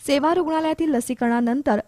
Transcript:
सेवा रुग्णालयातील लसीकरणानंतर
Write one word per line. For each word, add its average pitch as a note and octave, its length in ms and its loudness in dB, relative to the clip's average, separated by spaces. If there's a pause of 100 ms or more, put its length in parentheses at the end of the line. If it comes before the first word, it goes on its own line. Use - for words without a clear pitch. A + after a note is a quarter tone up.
सेवा C#4+ 280 2
रुग्णालयातील D#4+ 560 0
लसीकरणानंतर A#3+ 960 0